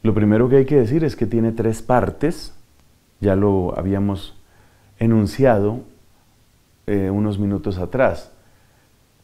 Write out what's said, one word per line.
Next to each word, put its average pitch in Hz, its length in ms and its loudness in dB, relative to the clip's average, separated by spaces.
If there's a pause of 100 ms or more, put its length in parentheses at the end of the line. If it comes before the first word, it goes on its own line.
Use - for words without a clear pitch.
Lo 113 100 2
primero 107 340 4
que 131 100 4
hay 135 80 4
que 147 120 2
decir 131 260 2
es 139 120 -2
que 120 100 -2
tiene 113 260 0
tres 110 300 -4
partes, 123 720 -2 (680)
ya 101 160 2
lo 98 420 0
habíamos 98 600 -4 (640)
enunciado, 113 840 2 (1040)
eh, 98 240 -4
unos 104 300 -2
minutos 101 380 -4
atrás. 90 540 -2 (920)